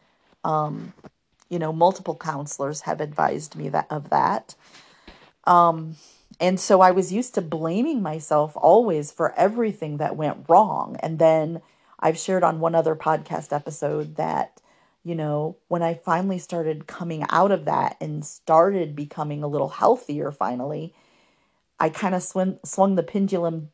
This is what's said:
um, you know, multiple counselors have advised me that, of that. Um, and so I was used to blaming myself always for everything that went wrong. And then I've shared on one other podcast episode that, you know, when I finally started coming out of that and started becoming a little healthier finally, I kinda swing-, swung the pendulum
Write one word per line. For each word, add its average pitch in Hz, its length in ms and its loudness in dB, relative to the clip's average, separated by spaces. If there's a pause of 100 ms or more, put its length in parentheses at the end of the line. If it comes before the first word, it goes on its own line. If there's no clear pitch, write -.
(440)
um, 156 480 -4 (560)
you 175 100 -6
know, 160 140 -4
multiple 175 440 0
counselors 147 680 -6
have 156 180 -4
advised 151 560 -2
me 151 140 -8
that, 156 200 -2
of 151 200 -6
that. 151 440 0 (880)
Um, 165 520 4 (420)
and 185 220 2
so 190 200 6
I 185 120 8
was 180 200 0
used 233 220 -4
to 196 80 0
blaming 175 600 -2
myself 151 540 0
always 165 540 4
for - 280 -2
everything 196 600 0
that 147 180 -2
went 143 320 -4
wrong. 185 520 4
And 160 180 -6
then 160 420 4 (380)
I've 160 200 0
shared 185 260 0
on 165 160 2
one 165 140 0
other 160 200 2
podcast 156 600 -4
episode 151 600 -6
that, 160 440 -4 (420)
you 170 120 -8
know, 151 420 -4 (120)
when 175 140 -2
I 170 120 -2
finally 185 440 -2
started 160 480 -6
coming 160 440 -8
out 190 200 4
of 165 140 -2
that - 360 -2
and 151 240 -8
started 165 680 2
becoming 147 480 -8
a 147 60 -4
little 143 200 -2
healthier 147 600 -2
finally, 147 640 -6 (840)
I 160 100 0
kinda 185 320 -2
swing-, 190 440 -4
swung 196 300 2
the 175 80 0
pendulum 170 720 -2